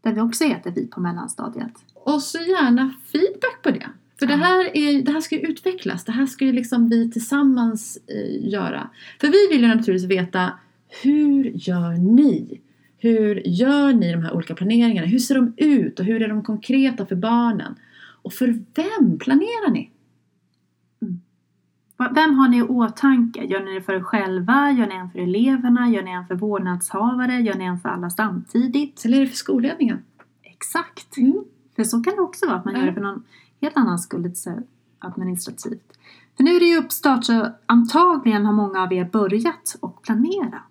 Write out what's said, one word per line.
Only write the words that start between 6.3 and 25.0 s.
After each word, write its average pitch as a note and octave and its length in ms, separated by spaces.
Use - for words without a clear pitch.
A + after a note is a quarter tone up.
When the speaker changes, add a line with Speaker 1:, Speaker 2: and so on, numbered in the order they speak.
Speaker 2:
ju C4 80
liksom A#3 360
vi A#3 220
tillsammans, A#3+ 960
eh, - 460
göra. B2 380
För D4 80
vi F#4+ 280
vill A#3+ 60
ju A#3 120
naturligtvis F#3 360
veta, F3+ 400
hur C#4+ 420
gör F3 380
ni? G3 680
Hur A3 500
gör C4+ 440
ni F3+ 200
de E3 100
här E3 120
olika E3+ 200
planeringarna? G#3+ 520
Hur A3+ 120
ser C4+ 160
de B3+ 220
ut? C#4+ 440
Och F#3 40
hur A3+ 180
är G#3+ 60
de G#3+ 160
konkreta B3 640
för F#3+ 100
barnen? A#3 580
Och G3 100
för B3+ 140
vem D#4+ 440
planerar G4 520
ni? - 200
Speaker 1:
Mm. F3+ 180
Va-, B3 180
vem D#4 200
har C4 140
ni A#3+ 100
i A#3 40
åtanke? A#3+ 840
Gör F#3+ 200
ni F#3+ 100
det F#3+ 80
för F#3+ 100
er F#3+ 100
själva? G3+ 720
Gör A#3 140
ni F#3 80
en F#3 160